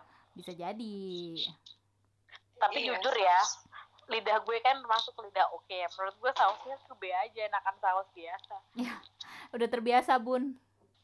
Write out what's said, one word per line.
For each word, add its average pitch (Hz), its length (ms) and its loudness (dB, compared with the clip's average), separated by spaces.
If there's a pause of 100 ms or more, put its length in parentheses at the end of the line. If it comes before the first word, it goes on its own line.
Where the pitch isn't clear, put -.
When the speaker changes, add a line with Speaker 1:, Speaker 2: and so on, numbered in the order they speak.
(320)
Speaker 1:
Bisa 180 180 -12
jadi. 180 880 -8 (1160)
Speaker 2:
Tapi 208 260 2
Speaker 3:
Iya, 254 160 -2
Speaker 2:
jujur 233 180 2
ya, 185 260 6
Speaker 3:
saus. - 260 -2 (420)
Speaker 2:
lidah 214 320 2
gue 226 180 -2
kan 254 180 4
termasuk 233 440 -2
lidah 196 280 2
oke. 175 300 -8 (160)
Menurut 190 220 -6
gue 254 160 -2
sausnya 233 480 2
tuh - 160 -20
be 185 140 -8
aja, 214 360 -2
enakan 196 320 -2
saus 190 320 2
biasa. 175 440 -14 (220)
Speaker 1:
Ya, 240 180 -4 (580)
udah 233 160 -2
terbiasa, 240 500 4
Bun. 254 400 -2 (440)